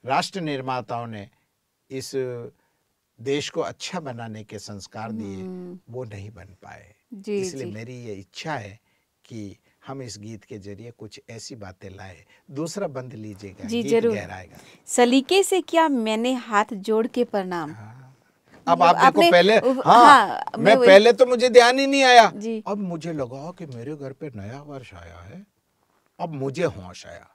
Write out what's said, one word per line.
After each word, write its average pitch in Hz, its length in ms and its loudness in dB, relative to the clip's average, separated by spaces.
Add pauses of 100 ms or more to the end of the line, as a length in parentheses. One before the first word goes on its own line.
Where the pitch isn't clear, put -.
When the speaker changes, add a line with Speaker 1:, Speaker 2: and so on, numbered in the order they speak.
Speaker 1:
राष्ट्र 165 340 -4
निर्माताओं 127 640 -8
ने 104 220 -14 (640)
इस 131 220 -12 (1080)
देश 139 300 -6
को 165 100 -10
अच्छा 131 400 -10
बनाने 117 440 -14
के 107 140 -16
संस्कार 107 540 -16
दिए, 107 220 -12
Speaker 2:
हम्म। 185 440 -16 (120)
Speaker 1:
वो 123 140 -12
नहीं 104 260 -16
बन 92 140 -20
पाए। - 500 -20 (200)
Speaker 2:
जी, 202 220 -10
Speaker 1:
इसलिए 170 280 -10
Speaker 2:
जी। 113 60 -12
Speaker 1:
मेरी 113 240 -16
ये 117 200 -16
इच्छा 98 380 -14
है 107 280 -14 (440)
कि 104 320 -16 (300)
हम 135 160 -16
इस 104 160 -18
गीत 104 260 -18
के 113 140 -18
जरिए 101 320 -18
कुछ - 300 -20 (100)
ऐसी 113 240 -18
बातें 98 360 -20
लाएं। 95 260 -20 (340)
दूसरा 165 360 -10
बंद 127 280 -12
लीजिएगा, 101 500 -18
Speaker 2:
जी, 233 180 -6
Speaker 1:
गीत 143 100 -4
Speaker 2:
जरूर। 226 220 0
Speaker 1:
गहराएगा। 92 420 -14 (300)
Speaker 2:
सलीके 262 560 2
से 370 180 0
किया 320 280 0
मैंने 233 440 -2
हाथ 226 400 -2
जोड़ 220 340 -2
के 240 180 -2
प्रणाम। 180 480 -6
Speaker 1:
हाँ। 110 440 -20 (520)
अब 170 40 4
Speaker 2:
मतलब 170 100 2
Speaker 1:
आप 175 120 6
देखो - 120 4
Speaker 2:
आपने - 240 6
Speaker 1:
पहले, 185 300 6
Speaker 2:
उफ-, 254 260 -2
Speaker 1:
हाँ, 233 420 8
Speaker 2:
हाँ, - 160 -8 (140)
Speaker 1:
मैं 185 60 -4
Speaker 2:
मैं 202 100 8
वही 254 120 4
Speaker 1:
पहले 208 260 10
तो 254 140 4
मुझे 247 220 0
ध्यान 240 300 6
ही 277 80 0
नहीं 277 160 2
आया। 240 340 8
Speaker 2:
जी। 220 300 -10
Speaker 1:
अब 208 120 -8
मुझे 170 340 -10
लगा 139 460 -10
कि 170 80 -14
मेरे 131 300 -14
घर 135 160 -14
पे 151 240 -16
नया 113 260 -14
वर्ष 139 320 -18
आया 85 240 -20
है, 127 280 -20 (720)
अब 175 120 -10
मुझे 139 320 -8
होश 95 420 -10
आया। 85 280 -20